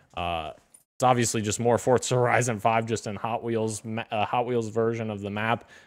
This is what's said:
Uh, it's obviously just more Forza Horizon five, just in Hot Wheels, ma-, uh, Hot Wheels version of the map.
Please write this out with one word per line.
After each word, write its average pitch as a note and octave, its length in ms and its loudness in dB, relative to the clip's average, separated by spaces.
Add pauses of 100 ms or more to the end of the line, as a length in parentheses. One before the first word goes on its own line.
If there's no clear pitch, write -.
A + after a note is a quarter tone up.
(160)
Uh, E2+ 360 -4 (440)
it's - 80 -2
obviously A#2+ 380 4
just G#2 180 -2
more A#2 200 4
Forza B2+ 340 2
Horizon A#2+ 460 2
five, A2+ 260 2
just A2 220 -4
in G#2 80 -8
Hot A2+ 280 -6
Wheels, A2 400 -2
ma-, A2 280 -6
uh, G#2 140 0
Hot B2 200 0
Wheels A#2 240 -2
version A2+ 400 0
of G2+ 120 -6
the G2+ 100 -4
map. A2 360 -2 (200)